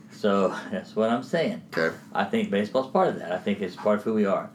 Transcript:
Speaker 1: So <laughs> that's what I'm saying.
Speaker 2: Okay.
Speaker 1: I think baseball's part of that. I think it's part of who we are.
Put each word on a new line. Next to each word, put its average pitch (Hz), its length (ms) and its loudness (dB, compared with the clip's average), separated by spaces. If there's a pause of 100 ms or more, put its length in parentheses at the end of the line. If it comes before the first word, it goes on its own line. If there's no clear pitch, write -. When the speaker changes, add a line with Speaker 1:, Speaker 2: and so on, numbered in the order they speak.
(120)
Speaker 1:
So 98 520 2
<laughs> - 80 -10
that's - 240 -6
what 110 140 2
I'm 120 140 0
saying. 156 400 -2 (120)
Speaker 2:
Okay. 82 180 0 (200)
Speaker 1:
I 98 100 0
think 104 280 0
baseball's 107 400 0
part 185 160 4
of 107 100 -2
that. 82 140 -6
I 90 80 -2
think 98 220 -2
it's 90 140 -6
part 107 220 2
of - 80 -6
who 113 80 0
we 107 120 4
are. 87 300 0